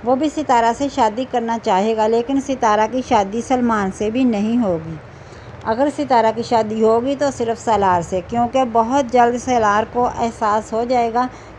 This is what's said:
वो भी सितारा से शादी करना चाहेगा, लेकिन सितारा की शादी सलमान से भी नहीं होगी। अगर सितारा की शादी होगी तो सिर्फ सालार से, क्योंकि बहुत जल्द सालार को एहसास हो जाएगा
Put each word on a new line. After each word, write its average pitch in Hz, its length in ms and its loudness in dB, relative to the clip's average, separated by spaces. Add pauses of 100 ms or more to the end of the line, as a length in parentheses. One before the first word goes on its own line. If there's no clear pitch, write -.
वो 247 100 2
भी 294 140 0
सितारा 240 440 2
से 277 180 -2
शादी 233 360 0
करना 233 320 -2
चाहेगा, 220 480 2
लेकिन 240 340 0
सितारा 226 460 2
की 247 160 -4
शादी 214 380 0
सलमान 226 520 0
से 214 180 -2
भी 262 160 0
नहीं 220 320 0
होगी। 165 380 -2 (680)
अगर 233 260 0
सितारा 247 400 2
की 226 140 -6
शादी 220 360 0
होगी 233 340 2
तो 277 180 -2
सिर्फ 233 260 -4
सालार 190 440 2
से, 185 200 -4
क्योंकि 240 480 0
बहुत 233 400 0
जल्द 240 300 4
सालार 220 520 2
को 240 160 0
एहसास 220 640 -2
हो 226 120 -2
जाएगा 240 440 0 (300)